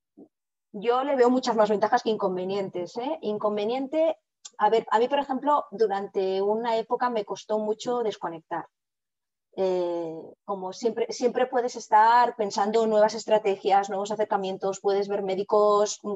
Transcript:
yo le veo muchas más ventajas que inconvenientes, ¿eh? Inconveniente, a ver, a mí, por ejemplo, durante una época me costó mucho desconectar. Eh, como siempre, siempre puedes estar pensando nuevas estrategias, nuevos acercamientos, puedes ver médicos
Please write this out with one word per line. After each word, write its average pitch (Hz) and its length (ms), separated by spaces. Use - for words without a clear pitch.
yo 240 320
le 285 120
veo 247 140
muchas 254 260
más 214 140
ventajas 214 340
que 226 80
inconvenientes, 190 880
¿eh? 285 240
Inconveniente, 233 960
a - 100
ver, 226 220
a 220 80
mí, 247 80
por 285 120
ejemplo, 277 520
durante 196 720
una 226 360
época 247 320
me 220 160
costó 214 320
mucho 214 460
desconectar. 170 640
Eh, 175 560
como 185 300
siempre, 233 360
siempre 247 380
puedes 247 300
estar 233 580
pensando 214 500
nuevas 214 300
estrategias, 202 760
nuevos 208 220
acercamientos, 196 680
puedes 202 260
ver 202 160
médicos 208 760